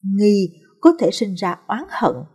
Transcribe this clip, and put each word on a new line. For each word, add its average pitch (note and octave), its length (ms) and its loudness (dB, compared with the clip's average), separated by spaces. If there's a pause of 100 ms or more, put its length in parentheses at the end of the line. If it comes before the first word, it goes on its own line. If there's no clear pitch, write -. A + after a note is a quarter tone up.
Nghi G3 440 2 (340)
có E4 180 4
thể A#3+ 120 2
sinh G3+ 220 -4
ra F3+ 340 -4
oán A#3 220 -6
hận - 260 -2 (200)